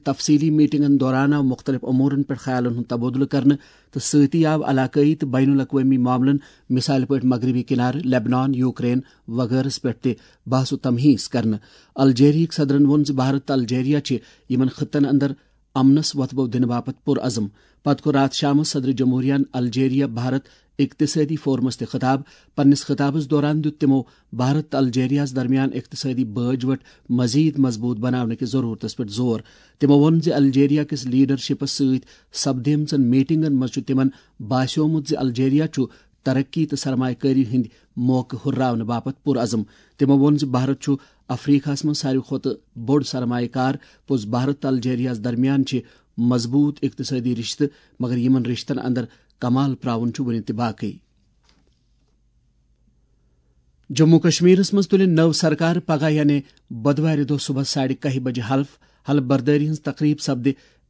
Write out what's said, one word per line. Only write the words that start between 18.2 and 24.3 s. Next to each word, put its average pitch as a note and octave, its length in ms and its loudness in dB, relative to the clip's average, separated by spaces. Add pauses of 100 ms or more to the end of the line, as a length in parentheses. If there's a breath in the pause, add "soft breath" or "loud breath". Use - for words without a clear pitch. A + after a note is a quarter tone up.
شامس D3 320 0
صدر C3+ 240 -2
جمہوریہن C3 500 0 (120)
الجیریا C3 520 0
بھارت B2+ 360 -4 (380 soft breath)
اقتصادی D3+ 560 -2
فورمس C3 420 -2
تہِ D3 100 -8
خطاب۔ C3 340 -2 (340 soft breath)
پننس C#3 300 4
خطابس C#3+ 440 -2
دوران D3 340 0
دیُت D3 160 -4
تِمو C3+ 220 2 (320 soft breath)